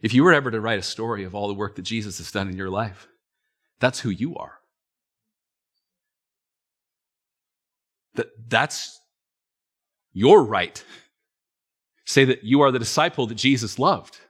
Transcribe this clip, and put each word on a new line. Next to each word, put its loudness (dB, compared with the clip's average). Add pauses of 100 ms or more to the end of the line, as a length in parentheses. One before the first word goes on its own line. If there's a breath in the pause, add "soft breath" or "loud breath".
If -2
you 6
were 6
ever 2
to -6
write -4
a -8
story -8
of -14
all -6
the -6
work -8
that -14
Jesus -8
has -16
done -4
in -10
your -8
life, -8 (680)
that's -2
who -4
you -6
are. -16 (3500)
That, -4 (200)
that's -2 (1160)
your 8
right. -4 (1200 loud breath)
Say 4
that -2
you 4
are 6
the -2
disciple -2
that -8
Jesus -2
loved. -2